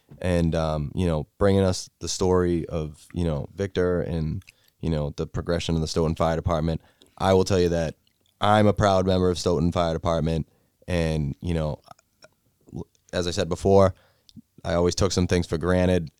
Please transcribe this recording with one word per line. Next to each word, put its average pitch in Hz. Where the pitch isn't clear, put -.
and, 85
um, 78
you 92
know, 78
bringing 98
us 92
the 85
story 90
of, 78
you 85
know, 78
Victor 90
and, 80
you 80
know, 73
the 78
progression 85
of 80
the 78
Stoughton 80
Fire 82
Department. 80
I 95
will 92
tell 92
you 90
that 82
I'm 104
a 101
proud 95
member 92
of 87
Stoughton 85
Fire 85
Department. 82
And, 80
you 87
know, 78
as 90
I 87
said 85
before, 95
I 87
always 87
took 95
some 90
things 87
for 85
granted. 90